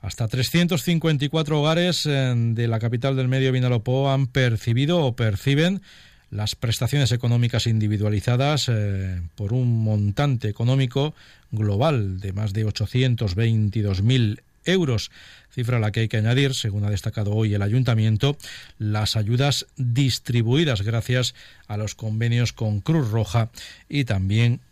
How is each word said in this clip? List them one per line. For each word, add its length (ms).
Hasta 260
trescientos 560
cincuenta 400
y 60
cuatro 300
hogares, 440
eh, 320
de 320
la 100
capital 380
del 120
Medio 220
Vinalopó 600
han 160
percibido 760
o 160
perciben 640
las 280
prestaciones 560
económicas 560
individualizadas, 1000
eh, 540
por 160
un 320
montante 640
económico 680
global 680
de 140
más 200
de 120
ochocientos 720
veintidós 680
mil 400
euros, 480
cifra 240
a 40
la 120
que 80
hay 80
que 80
añadir, 380
según 300
ha 60
destacado 420
hoy 220
el 80
ayuntamiento, 720
las 380
ayudas 520
distribuidas 1040
gracias 540
a 80
los 180
convenios 580
con 280
Cruz 320
Roja 380
y 160
también 560